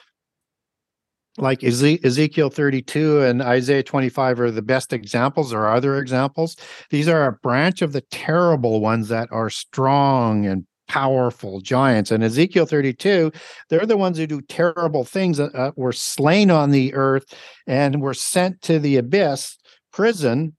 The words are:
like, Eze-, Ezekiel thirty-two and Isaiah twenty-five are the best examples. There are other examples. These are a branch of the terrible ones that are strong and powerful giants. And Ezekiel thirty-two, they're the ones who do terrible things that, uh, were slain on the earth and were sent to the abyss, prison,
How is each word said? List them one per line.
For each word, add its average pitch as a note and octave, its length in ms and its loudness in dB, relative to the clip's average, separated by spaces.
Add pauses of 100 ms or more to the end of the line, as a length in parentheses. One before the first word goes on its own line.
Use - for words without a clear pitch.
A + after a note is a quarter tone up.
(1400)
like, C3+ 260 -2
Eze-, C3 400 2
Ezekiel D3 460 2
thirty-two D3 720 0
and B2+ 200 2
Isaiah C3 420 2
twenty-five C3 580 -2
are A#2+ 100 0
the A2 100 -4
best C3 300 -2
examples. B2 600 -2
There G#2+ 140 -2
are A2 80 2
other C3+ 240 0
examples. C3+ 600 -2 (320)
These D3+ 180 0
are D#3+ 180 4
a B2 60 0
branch C#3 500 0
of D3+ 120 -4
the C#3 80 -4 (100)
terrible D3 680 0
ones A2 260 0
that A#2 240 -4
are A2 180 -4
strong C3+ 960 2
and F#2+ 220 -4 (220)
powerful B2+ 720 -2
giants. B2 500 2
And A2 100 0
Ezekiel D3+ 440 2
thirty-two, D#3 680 0 (380)
they're F3+ 160 0
the A3 100 2
ones F#3 220 -2
who D#3+ 100 -4
do D3 140 -6
terrible E3 640 -2
things F3+ 320 -2
that, C#3+ 180 -4
uh, C3 220 -4
were B2+ 160 -2
slain F#3 580 2
on D3 200 4
the C3+ 220 2
earth C3+ 300 0 (420)
and C#3+ 360 0
were C#3 120 -4
sent F3+ 500 -2
to E3 140 2
the C#3+ 200 2
abyss, C#3 600 -2 (360)
prison, D#3 640 0